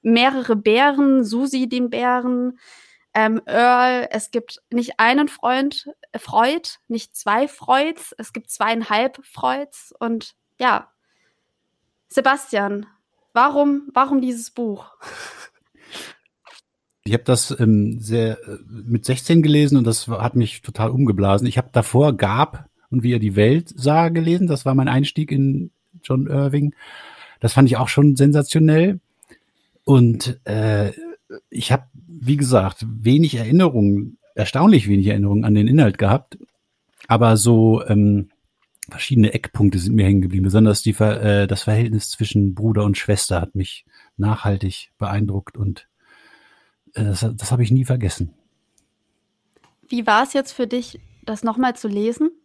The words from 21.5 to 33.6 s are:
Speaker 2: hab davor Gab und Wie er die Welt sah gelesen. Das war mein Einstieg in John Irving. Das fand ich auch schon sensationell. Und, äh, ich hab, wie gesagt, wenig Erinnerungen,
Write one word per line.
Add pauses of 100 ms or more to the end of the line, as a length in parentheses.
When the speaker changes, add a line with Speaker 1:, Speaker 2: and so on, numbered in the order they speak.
Speaker 2:
hab
davor
Gab (220)
und
Wie
er
die
Welt
sah
gelesen.
Das
war
mein
Einstieg
in (320)
John
Irving. (640)
Das
fand
ich
auch
schon
sensationell. (880)
Und,
äh, (580)
ich
hab,
wie
gesagt,
wenig
Erinnerungen, (180)